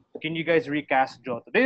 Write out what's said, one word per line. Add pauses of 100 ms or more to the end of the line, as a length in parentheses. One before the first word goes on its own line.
(220)
can
you
guys
recast
Johto?"
They